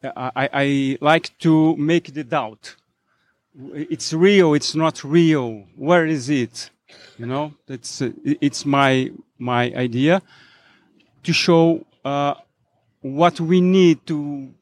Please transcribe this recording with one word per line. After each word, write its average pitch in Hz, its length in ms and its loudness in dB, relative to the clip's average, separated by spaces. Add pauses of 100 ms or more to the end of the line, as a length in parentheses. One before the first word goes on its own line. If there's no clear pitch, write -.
I, 131 320 -10
I, 135 180 -4
I 139 480 -2
like 160 400 0
to 156 360 2
make 156 360 -2
the 147 120 -12
doubt. 117 500 -8 (960)
It's 156 400 -8
real, 175 420 6
it's - 200 -2
not 160 300 -2
real. 139 600 2 (120)
Where 160 300 2
is 143 240 -4
it? 127 400 -4 (480)
You 117 80 -12
know, 147 280 -6 (120)
that's, - 360 -12
uh, 123 80 -4 (140)
it's 143 400 -2
my, 135 480 2 (260)
my 123 360 -2
idea 127 480 0 (1000)
to 170 100 -2
show, 165 540 2 (180)
uh, 143 300 -4 (680)
what 156 360 0
we 175 220 2
need 180 460 4
to 143 560 -8